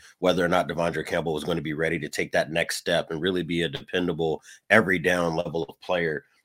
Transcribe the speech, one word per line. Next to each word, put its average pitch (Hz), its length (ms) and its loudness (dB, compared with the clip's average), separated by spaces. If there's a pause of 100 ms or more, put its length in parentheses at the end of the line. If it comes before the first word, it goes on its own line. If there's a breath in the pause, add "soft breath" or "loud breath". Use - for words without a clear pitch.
(200 loud breath)
whether 90 260 4
or - 20 2
not 85 200 4
Devondre 80 400 -2
Campbell 82 260 -2
was 73 100 -4
gonna 82 180 -2
be 76 120 -6
ready 80 260 -2
to 76 100 -8
take 85 240 -6
that 76 180 2
next 82 260 -2
step 82 320 -2
and 80 120 -4
really 90 220 0
be 85 200 -2
a 80 60 -2
dependable, 80 760 -2 (260 loud breath)
every 95 300 4
down 87 360 2
level 80 280 -2
of - 180 -14
player. 82 420 -2 (220)